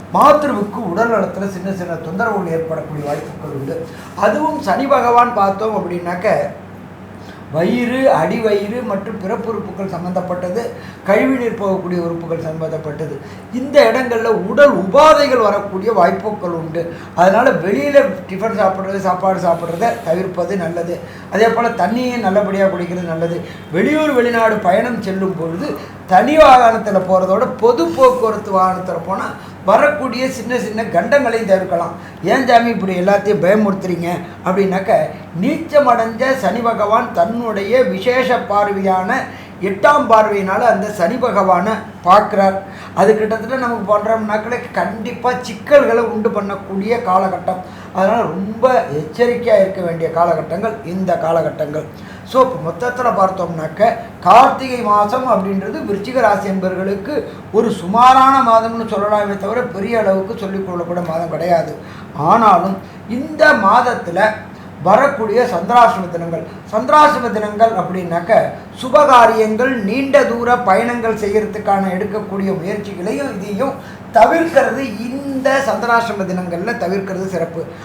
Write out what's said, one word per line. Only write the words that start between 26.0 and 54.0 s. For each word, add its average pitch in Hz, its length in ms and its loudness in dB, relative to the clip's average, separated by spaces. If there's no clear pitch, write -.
தனி 240 320 4
வாகனத்துல 226 720 6
போறதோட 185 380 2
பொது 247 280 4
போக்குவரத்து 226 640 2
வாகனத்துல 185 540 0
போனா, 190 200 -6
வரக்கூடிய 254 640 2
சின்ன 240 300 -4
சின்ன 208 240 -4
கண்டங்களையும் 226 600 2
தவிர்க்கலாம். 185 460 0
"ஏன் 240 240 2
சாமி 240 220 6
இப்படி 190 300 -2
எல்லாத்தையும் 196 440 2
பயமுறுத்துறீங்க?" 185 640 0
அப்படின்னாக்க, 190 480 0
நீச்சமடைஞ்ச 254 960 2
சனி 226 240 -2
பகவான் 226 540 0
தன்னுடைய 226 680 0
விசேஷ 240 560 0
பார்வையான 196 640 0
எட்டாம் 240 480 2
பார்வையினால 208 500 2
அந்த 208 300 2
சனி 180 260 -2
பகவானை 196 580 2
பார்க்கிறார். 196 600 4
அது 208 240 4
கிட்டத்தட்ட 220 380 -2
நமக்கு 214 420 0
பண்றோம்னாக்களே, 214 640 -2
கண்டிப்பா 214 600 -4
சிக்கல்களை 240 640 2
உண்டு 220 260 -2
பண்ணக்கூடிய 196 760 -4
காலகட்டம். 185 540 0
அதனால, 208 260 2
ரொம்ப 220 720 0
எச்சரிக்கையா 214 720 0
இருக்க 190 200 0
வேண்டிய 165 280 -4
காலகட்டங்கள் 170 640 -2
இந்த 175 380 -2
காலகட்டங்கள். 156 600 -2
So, 254 280 2
இப்போ 160 200 -6
மொத்தத்துல 247 340 -4
பார்த்தோம்னாக்க, 185 880 0